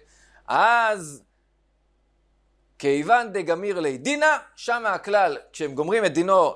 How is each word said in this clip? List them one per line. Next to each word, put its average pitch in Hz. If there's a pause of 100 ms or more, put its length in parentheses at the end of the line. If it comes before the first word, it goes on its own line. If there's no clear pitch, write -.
(480)
אז 196 (1600)
כיוון 180
דגמיר 180
ליה 143
דינא, 294 (200)
שם 240
הכלל, 196 (160)
כשהם 147
גומרים 180
את 165
דינו 175